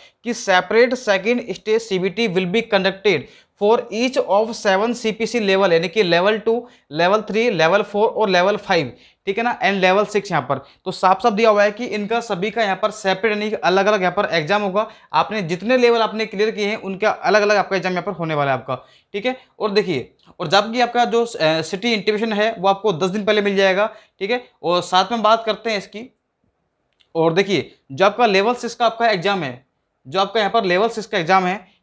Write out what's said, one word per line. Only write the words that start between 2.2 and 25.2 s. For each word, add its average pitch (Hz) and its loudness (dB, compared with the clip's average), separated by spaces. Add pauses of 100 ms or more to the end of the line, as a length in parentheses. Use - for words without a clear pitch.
will 180 -2
be 226 2
conducted 190 0 (380)
for 214 4 (180)
each 254 -2 (140)
of 220 2
seven 208 0
सीपीसी 226 -4
level", 190 2
यानी 165 2
कि 214 0
लेवल 185 2
टू, 226 0 (380)
लेवल 180 2
थ्री, 220 -2
लेवल 175 2
फ़ोर 208 0
और 214 0
लेवल 185 2
फ़ाइव, 160 -2 (340)
ठीक 196 -4
है 233 -2
ना, 240 -4
and 190 0
level 190 4
six 202 -4
यहाँ 156 0
पर। 131 -4 (240)
तो 190 -6
साफ 190 2
साफ 233 2
दिया 220 4
हुआ 208 4
है 202 2
कि 240 -8
इनका 208 -4
सभी 208 -4
का 226 -2
यहाँ 190 -2
पर 214 -2
सेपरेट 196 -2
यानी 208 -4
कि 214 -4
अलग-अलग 190 2
यहाँ 175 0
पर 202 0
एग्जाम 170 0
होगा। 202 -2 (280)
आपने 190 -2
जितने 180 -2
लेवल 233 4
आपने 214 -4
क्लियर 208 -2
किए 202 -4
हैं 214 -2
उनका 190 -2
अलग-अलग 208 2
आपका 190 0
एग्जाम 185 -2
यहाँ 175 -4
पर 202 -6
होने 160 -4
वाला 143 0
है 131 0
आपका, 127 -8 (400)
ठीक 208 -4
है। 254 -2 (220)
और 208 -2
देखिए, 180 -2 (260)
और 175 -6
जबकि 214 2
आपका 240 0
जो, 233 0
अ, 160 0
सिटी 196 -4
इंटीमेशन 214 -2
है 214 0
वो 180 -2
आपको 196 0
दस 175 -2
दिन 202 -4
पहले 214 2
मिल 202 0
जाएगा, 196 2 (340)
ठीक 196 -4
है। 247 -4 (180)
और 175 0
साथ 190 0
में 233 -2